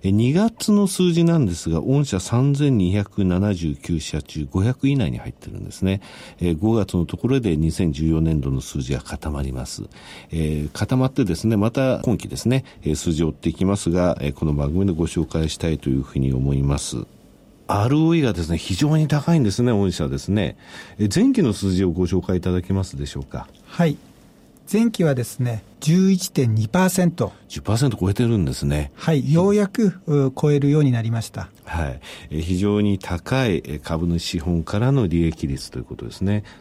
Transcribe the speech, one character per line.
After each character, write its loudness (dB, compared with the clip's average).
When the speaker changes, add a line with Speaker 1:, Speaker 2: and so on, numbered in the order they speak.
Speaker 1:
え 2
ー、 -
二 4
月 0
の 4
数 2
字 4
な 4
ん 2
で -2
す -6
が、 0
御 2
社 -2
三 2
千 2
二 2
百 0
七 2
十 -2
九 -4
社 -6
中 -8
五 0
百 0
以 2
内 0
に -6
入 -12
っ -12
て -18
る -12
ん -10
で -12
す -8
ね。 0
え 0
ー、 0
五 2
月 0
の 2
と -8
こ -4
ろ 2
で 0
二 2
千 0
十 -2
四 2
年 2
度 -2
の -2
数 -8
字 -4
が -4
固 -10
ま -6
り -4
ま -8
す。 -12
え -2
ー、 -10
固 -2
ま 2
っ -2
て 0
で 0
す -2
ね、 2
ま 2
た 0
今 2
期 -6
で -8
す -2
ね、 2
え -2
ー、 2
数 -2
字 2
を 2
追 -2
っ -4
て -4
い -2
き -2
ま 2
す -2
が、 2
え -2
ー、 -4
こ -6
の 0
番 0
組 0
で 2
ご 0
紹 -2
介 -2
し -6
た -2
い 0
と -4
い 2
う -2
ふ -16
う -2
に 0
思 0
い 0
ま 0
す。 -8
ア 0
ー 2
ル 2
オ 4
ー 2
イ 2
ー 2
が 2
で -4
す -4
ね、 0
非 -4
常 2
に 2
高 2
い 4
ん 4
で 4
す 0
ね、 2
御 2
社 -2
で -4
す -12
ね。 0
え 0
ー、 0
前 4
期 2
の 2
数 -2
字 2
を 2
ご 0
紹 0
介 0
い -2
た -2
だ 0
け -4
ま 0
す -14
で -6
し -10
ょ -8
う -8
か。 -12
Speaker 2:
は 0
い。 0
前 2
期 -2
は 4
で -2
す -16
ね、 -4
十 4
一 0
点 2
二 0
パ 2
ー 4
セ 2
ン 4
ト。 -2
Speaker 1:
十 -12
パ 0
ー 2
セ 2
ン 2
ト -4
超 0
え 2
て 0
る 2
ん 2
で -2
す -6
ね。 -2
Speaker 2:
は 0
い。 2
よ 4
う 4
や 2
く、 0
う、 2
超 4
え 4
る 2
よ 4
う 4
に 4
な 0
り -2
ま -2
し -10
た。 -10
Speaker 1:
は -4
い。 -10
え -6
ー、 -2
非 -2
常 2
に 2
高 -2
い、 0
え -8
ー、 -8
株 -4
主 0
資 -4
本 -2
か -4
ら 2
の 2
利 2
益 -2
率 -6
と -12
い -10
う -10
こ -14
と -12
で -12
す -10
ね。 0